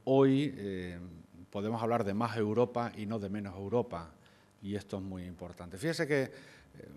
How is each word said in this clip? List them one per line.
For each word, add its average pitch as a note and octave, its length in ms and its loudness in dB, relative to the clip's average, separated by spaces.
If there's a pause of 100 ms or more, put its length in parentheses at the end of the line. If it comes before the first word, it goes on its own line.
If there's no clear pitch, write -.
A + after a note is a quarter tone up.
hoy, C3+ 500 6
eh, F2+ 420 -6 (520)
podemos A2 340 -2
hablar A#2 220 4
de G2 80 2
más A2 240 0
Europa A#2 580 2
y G#2+ 100 -6
no A2 140 -2
de G2+ 100 -4
menos G2 260 -4
Europa, G2 560 -2 (500)
y G2+ 140 -4
esto G2+ 220 -6
es F#2+ 60 -6
muy F#2 220 -8
importante. F2+ 520 -12
Fíjese D#3+ 300 -2
que, C#3 160 2
eh, B2 80 -6 (640)